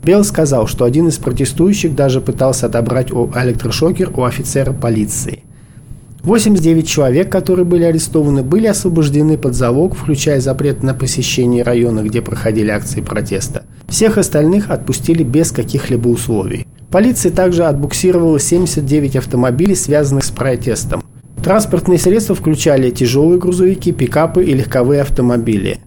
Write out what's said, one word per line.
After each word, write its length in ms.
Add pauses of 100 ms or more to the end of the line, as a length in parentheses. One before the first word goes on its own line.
Белл 200
сказал, 420
что 180
один 240
из 80
протестующих 760
даже 260
пытался 460
отобрать 440
у-, 240
электрошокер 800
у 100
офицера 500
полиции. 680 (840)
Восемьдесят 380
девять 240
человек, 420
которые 340
были 200
арестованы, 580
были 240
освобождены 720
под 160
залог, 400
включая 460
запрет 420
на 100
посещение 680
района, 380
где 200
проходили 480
акции 320
протеста. 640 (240)
Всех 320
остальных 500
отпустили 540
без 300
каких-либо 560
условий. 580 (240)
Полиция 400
также 340
отбуксировала 760
семьдесят 460
девять 280
автомобилей, 640
связанных 480
с 80
протестом. 720 (400)
Транспортные 560
средства 340
включали 560
тяжелые 480
грузовики, 540
пикапы 520
и 80
легковые 500
автомобили. 840